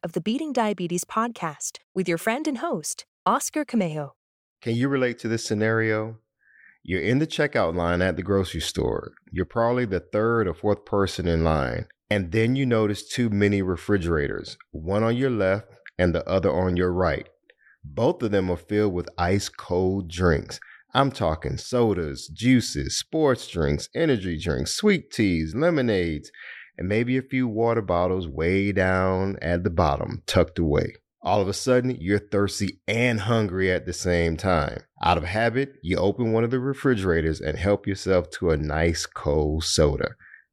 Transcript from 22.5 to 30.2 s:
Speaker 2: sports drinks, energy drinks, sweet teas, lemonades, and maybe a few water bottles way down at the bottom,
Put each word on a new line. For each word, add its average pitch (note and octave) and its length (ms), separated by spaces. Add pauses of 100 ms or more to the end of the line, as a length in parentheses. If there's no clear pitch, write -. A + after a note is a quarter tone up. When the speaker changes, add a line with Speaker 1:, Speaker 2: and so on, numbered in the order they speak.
Speaker 2:
sports D3 500
drinks, D2 460
energy G#2+ 440
drinks, D#2 380
sweet G3+ 340
teas, E2 440
lemonades, A2 760 (500)
and F2+ 80
maybe A#2+ 300
a C3 40
few B2+ 260
water A2+ 340
bottles F2+ 460
way F2+ 420
down F#2+ 720
at F2 220
the G2+ 60
bottom, D#2+ 560